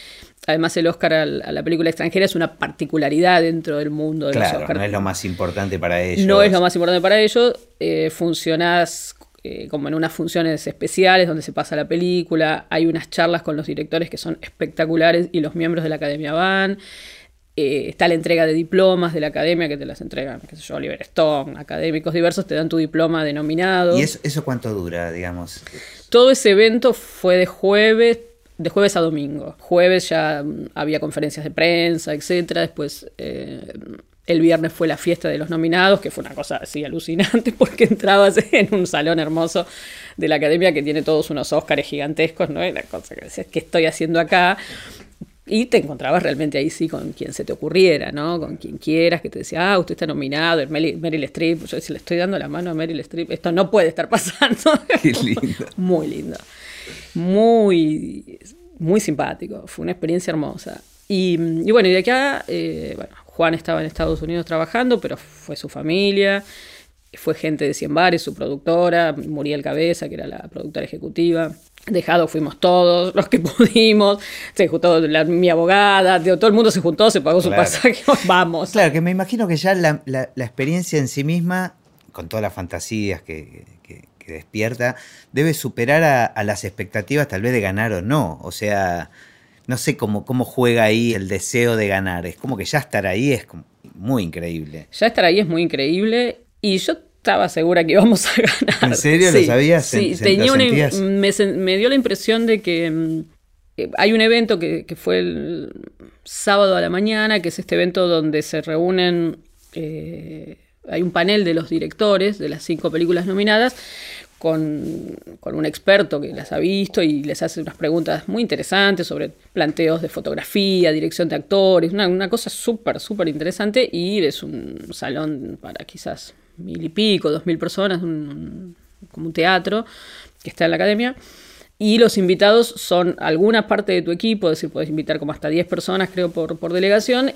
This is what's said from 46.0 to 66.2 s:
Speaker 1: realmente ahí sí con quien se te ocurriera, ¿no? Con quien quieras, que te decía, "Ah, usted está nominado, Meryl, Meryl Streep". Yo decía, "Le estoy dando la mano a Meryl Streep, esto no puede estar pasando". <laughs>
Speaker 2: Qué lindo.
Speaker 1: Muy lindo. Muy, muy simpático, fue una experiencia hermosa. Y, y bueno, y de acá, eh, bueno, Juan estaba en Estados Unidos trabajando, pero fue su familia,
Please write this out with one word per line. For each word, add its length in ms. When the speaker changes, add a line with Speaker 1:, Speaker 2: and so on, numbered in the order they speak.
Speaker 1:
realmente 340
ahí 140
sí 180
con 240
quien 180
se 140
te 80
ocurriera, 580
¿no? 280
Con 180
quien 220
quieras, 420
que 80
te 80
decía, 360
"Ah, 40
usted 160
está 140
nominado, 600
Meryl, 280
Meryl 280
Streep". 420
Yo 100
decía, 160
"Le 60
estoy 180
dando 220
la 80
mano 240
a 20
Meryl 280
Streep, 280
esto 220
no 180
puede 200
estar 200
pasando". 480
<laughs> 160
Speaker 2:
Qué 80
lindo. 560
Speaker 1:
Muy 300
lindo. 300
Muy, 1120
muy 220
simpático, 680
fue 160
una 100
experiencia 380
hermosa. 500
Y, 320
y 320
bueno, 160
y 40
de 80
acá, 480
eh, 480
bueno, 180
Juan 280
estaba 280
en 60
Estados 340
Unidos 240
trabajando, 540
pero 180
fue 380
su 140
familia, 760